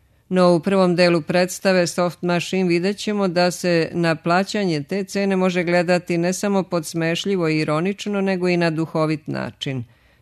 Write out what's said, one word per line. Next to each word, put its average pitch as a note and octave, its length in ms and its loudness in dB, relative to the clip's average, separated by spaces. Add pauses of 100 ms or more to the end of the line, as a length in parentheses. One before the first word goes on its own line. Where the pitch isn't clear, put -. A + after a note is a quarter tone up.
(300)
No, F3+ 260 4
u E3 40 2
prvom F#3 360 2
delu F3 260 4
predstave F3+ 640 0
Soft F3 340 -4
Machine F3 480 0
vidjet F3 280 0
ćemo G#3 300 -2
da F3 240 2
se E3+ 420 0
na E3+ 220 2
plaćanje F3 680 0
te F#3+ 200 -4
cene G3 320 -2
može F#3 280 2
gledati F3 540 0
ne F3 160 0
samo G3 300 0
podsmešljivo E3+ 840 -2
i D#3 80 0
ironično, F#3 640 -2
nego F#3 260 0
i F3 100 2
na E3+ 120 2
duhovit D#3 580 -2
način, C3 560 -6 (380)